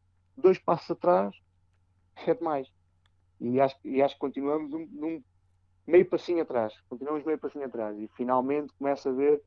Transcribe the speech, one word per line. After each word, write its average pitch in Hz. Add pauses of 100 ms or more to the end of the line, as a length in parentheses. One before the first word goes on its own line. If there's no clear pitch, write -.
(360)
Dois 185
passos -
atrás 185 (920)
é 165
demais. 160 (680)
E 123
acho, 135
e 135
acho 139
que -
continuamos 143
um, 160
num 151 (640)
meio 180
passinho 170
atrás. 117 (160)
Continuamos 135
meio 156
passinho 143
atrás. 110
E 107
finalmente 131
começa 139
a 131
ver 143